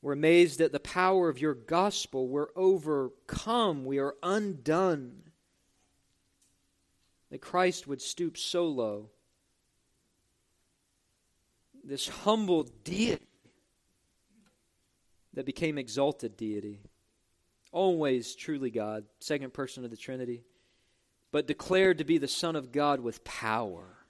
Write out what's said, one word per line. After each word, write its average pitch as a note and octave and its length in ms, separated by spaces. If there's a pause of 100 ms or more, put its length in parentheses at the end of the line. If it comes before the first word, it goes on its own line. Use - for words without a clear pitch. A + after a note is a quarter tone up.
We're C#3+ 120
amazed D#3+ 480
at D#3+ 100
the C#3+ 80
power F#3 500
of C3 120
your D3+ 140
gospel. C#3 720
We're C#3+ 260
overcome. F3 1300
We C#3 140
are C#3 240
undone. E3 1000 (2000)
That C3 100
Christ F3+ 480
would C#3 120
stoop E3 360
so F3 320
low. A2 420 (2750)
This C#3 240
humble G3+ 560 (220)
deity G3 420 (2000)
that C3+ 120
became D3+ 320
exalted B2 580
deity. G#2 440 (920)
Always D#3 640
truly C3+ 340
God, G#2+ 340 (140)
second C#3 340
person C3 320
of A#2+ 60
the A2+ 60
Trinity. B2 480 (840)
But D3 160
declared F#3 520
to D#3 60
be D#3+ 140
the C#3 100
Son E3 280
of C3 160
God C#3+ 280
with A#2 240
power. G2+ 760 (120)